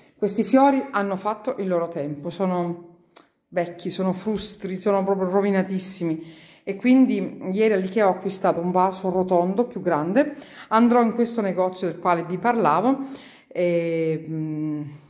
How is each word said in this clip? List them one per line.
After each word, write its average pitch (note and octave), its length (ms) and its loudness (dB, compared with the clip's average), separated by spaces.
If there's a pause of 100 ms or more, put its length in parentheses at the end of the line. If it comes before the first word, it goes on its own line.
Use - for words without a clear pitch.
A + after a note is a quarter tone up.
(160)
Questi G#3 280 0
fiori C4+ 380 4 (100)
hanno G3+ 240 -2
fatto G#3+ 420 -4
il G3+ 80 -4
loro E3+ 220 0
tempo, D3+ 420 -8
sono F3 600 -4 (580)
vecchi, F3 420 -6
sono F#3 220 -2
frustri, F#3+ 680 -6
sono G3 220 2
proprio F#3+ 260 0
rovinatissimi, F#3 1120 -2 (240)
e G3 120 -6
quindi A#3+ 640 4 (100)
ieri G#3+ 240 2
all'Ikea F#3+ 320 2
ho F#3 60 4
acquistato F#3 480 0
un F3+ 100 -2
vaso F#3 400 2
rotondo F#3 540 2
più G3+ 180 -8
grande. F3+ 540 0 (320)
Andrò A#3 340 4
in A3+ 120 2
questo A#3 260 0
negozio F#3 480 -2
del D#3+ 100 -6
quale E3+ 240 2
vi F3 160 -6
parlavo, A3+ 640 2 (480)
e, E3 800 0
mm, D#3 540 -4 (260)